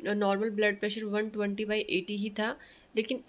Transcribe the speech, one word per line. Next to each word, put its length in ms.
नॉर्मल 460
ब्लड 300
प्रेशर 240
वन 240
ट्वेंटी 360
बाई 160
एटी 360
ही 140
था, 280
लेकिन 320